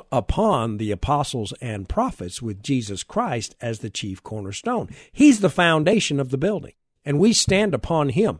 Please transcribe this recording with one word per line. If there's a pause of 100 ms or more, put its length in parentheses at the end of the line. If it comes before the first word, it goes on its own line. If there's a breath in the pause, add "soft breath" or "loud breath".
(100)
upon
the
apostles
and
prophets
with
Jesus
Christ
as
the
chief
cornerstone. (240 loud breath)
He's
the
foundation
of
the
building, (320)
and
we
stand
upon
him.